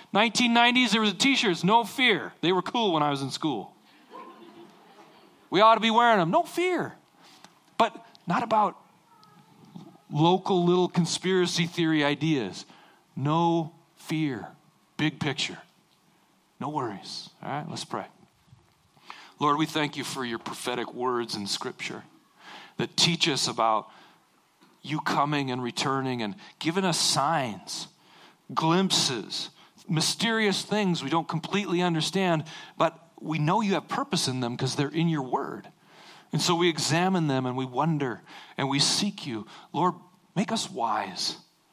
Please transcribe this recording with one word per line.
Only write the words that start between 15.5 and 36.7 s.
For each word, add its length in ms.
No 100
worries. 600
All 60
right, 200
let's 140
pray. 220
Lord, 180
we 80
thank 320
you 80
for 180
your 160
prophetic 540
words 420
in 120
Scripture 580
that 180
teach 320
us 200
about 440
you 200
coming 500
and 100
returning 600
and 140
giving 260
us 120
signs, 920
glimpses, 960
mysterious 720
things 420
we 60
don't 180
completely 540
understand, 640
but 200
we 180
know 220
you 140
have 160
purpose 400
in 100
them 160
'cause 220
they're 100
in 220
your 140
word. 440
And 100
so 140
we 140
examine 580